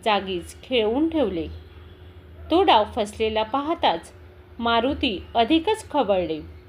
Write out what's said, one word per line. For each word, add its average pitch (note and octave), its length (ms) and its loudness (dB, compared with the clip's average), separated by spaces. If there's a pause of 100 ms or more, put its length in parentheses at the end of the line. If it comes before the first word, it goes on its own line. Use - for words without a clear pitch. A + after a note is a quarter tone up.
जागीच F#3+ 580 -2
खिळवून B3+ 460 0
ठेवले. F#3+ 380 -2 (1040)
तो F4 120 4
डाव B3+ 200 6 (120)
फसलेला A3 480 -2
पाहताच C4+ 680 -2 (480)
मारुती A#3 640 0 (120)
अधिकच D#4+ 540 2
खवळले. F#3 520 0 (280)